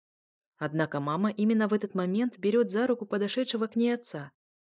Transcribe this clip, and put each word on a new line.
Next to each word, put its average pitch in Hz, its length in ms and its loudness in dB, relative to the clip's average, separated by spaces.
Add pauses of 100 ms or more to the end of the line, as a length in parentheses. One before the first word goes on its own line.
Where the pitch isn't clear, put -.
(560)
Однако 151 440 -2
мама 160 300 0
именно 214 380 2
в 202 40 -2
этот 202 220 0
момент 190 440 -2
берет 208 320 2
за 220 160 0
руку 233 200 -2
подошедшего 220 600 -2
к 214 100 -6
ней 240 180 2
отца 156 380 -8 (300)